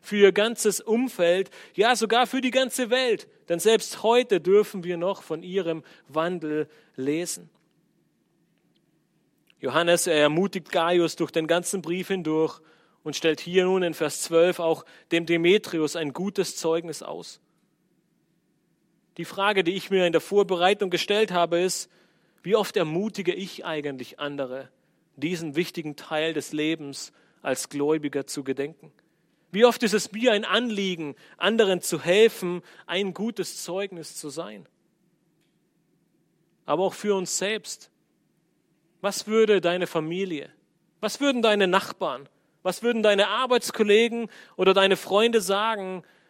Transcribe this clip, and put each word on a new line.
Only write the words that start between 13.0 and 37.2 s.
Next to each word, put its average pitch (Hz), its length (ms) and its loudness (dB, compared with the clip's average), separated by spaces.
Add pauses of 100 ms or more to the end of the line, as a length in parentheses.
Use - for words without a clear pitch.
und 151 140 -8
stellt 160 240 0
hier 185 240 2
nun 185 180 2
in 170 120 -2
Vers - 280 -4
zwölf 170 380 4
auch 165 240 0 (280)
dem 170 120 2
Demetrius 170 720 2
ein 151 160 -4
gutes 185 440 -4
Zeugnis 165 460 -4
aus. - 380 -14 (1800)
Die 170 80 -8
Frage, 196 400 0
die 185 80 0
ich 190 160 -6
mir 185 180 4
in 170 60 2
der 160 80 4
Vorbereitung 190 720 2
gestellt 202 420 0
habe, 170 280 2
ist, - 300 -4 (520)
wie 185 120 -2
oft 214 220 2
ermutige 180 560 -2
ich - 320 -8
eigentlich 147 560 -8
andere, 135 480 -8 (480)
diesen 160 400 -6
wichtigen 160 400 -6
Teil 160 380 -4
des - 180 -6
Lebens 151 600 -6 (280)
als - 300 -6
Gläubiger 147 560 -2
zu 139 180 -10
gedenken? 139 480 -8 (600)
Wie 208 120 4
oft 240 180 6
ist 202 120 2
es - 180 -2
mir 226 200 2
ein 208 120 0
Anliegen, 190 720 -2 (220)
anderen 196 420 2
zu 156 220 -6
helfen, 180 580 2 (260)
ein 185 280 -4
gutes 202 500 -8
Zeugnis 190 520 -10
zu 156 120 -12
sein? 175 400 -12 (2000)
Aber 156 180 0
auch 180 100 -2
für 208 200 -2
uns 185 240 -4